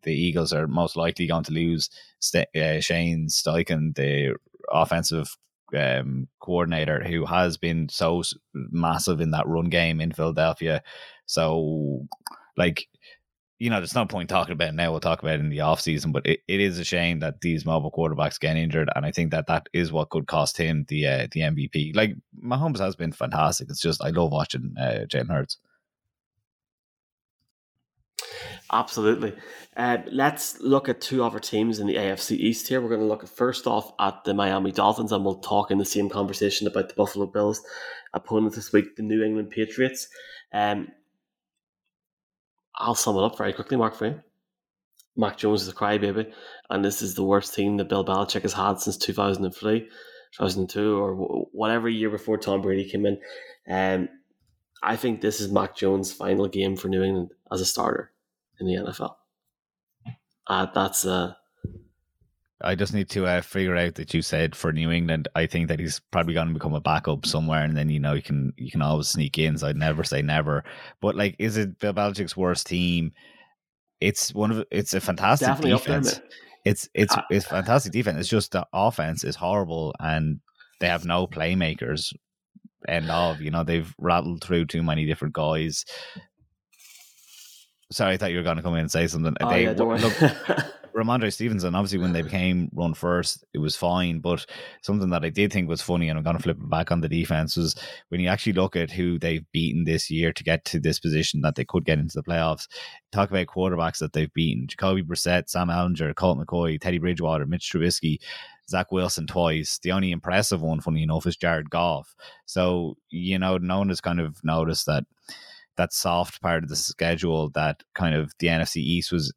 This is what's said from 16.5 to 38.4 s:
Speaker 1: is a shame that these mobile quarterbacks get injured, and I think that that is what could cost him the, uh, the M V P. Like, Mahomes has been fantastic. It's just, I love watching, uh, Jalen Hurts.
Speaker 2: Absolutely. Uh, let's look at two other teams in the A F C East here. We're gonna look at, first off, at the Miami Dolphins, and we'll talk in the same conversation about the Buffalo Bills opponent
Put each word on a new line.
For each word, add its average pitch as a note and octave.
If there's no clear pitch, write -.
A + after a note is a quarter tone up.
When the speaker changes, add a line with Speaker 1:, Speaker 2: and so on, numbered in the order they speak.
Speaker 1:
is F#2
a E2+
shame E2+
that D2+
these D#2+
mobile D#2
quarterbacks D2+
get D#2
injured, D#2+
and C#2+
I D2+
think D#2+
that D#2+
that D#2
is D#2+
what D#2
could D2+
cost D2+
him D#2+
the, D2
uh, C2
the D#2+
M D#2
V C#2+
P. D#2
Like, G#2+
Mahomes B2+
has G2
been E2
fantastic. D2
It's -
just, D#2+
I C#2
love E2
watching, C#2+
uh, A#1
Jalen C2
Hurts. C#2+
Speaker 2:
Absolutely. A2
Uh, A#2+
let's C#3+
look C3+
at -
two C3
other G#2+
teams A2
in G2+
the G2+
A G2
F F#2+
C -
East -
here. C3
We're A#2
gonna A2
look G#2+
at, F2+
first -
off, A2
at G2
the -
Miami G2
Dolphins, G#2
and G2
we'll G2
talk G2+
in G2
the G2+
same G2+
conversation G2+
about F#2+
the -
Buffalo G2+
Bills G#2
opponent A2